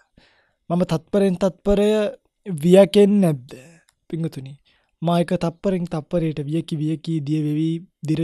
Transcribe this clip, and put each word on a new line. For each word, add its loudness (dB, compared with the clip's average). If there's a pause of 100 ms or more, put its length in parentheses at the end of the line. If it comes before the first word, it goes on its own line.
(720)
මම 0
තත්පරෙන් 0
තත්පරය 0 (580)
වියකෙන්නේ 4
නැද්ද? 0 (520)
පිංගුතුනි, -8 (500)
මා 0
එක -2
තප්පරෙන් -4
තප්පරයට -4
වියකි -6
වියකි -4
දිය -2
වෙවි -2 (280)
දිර -4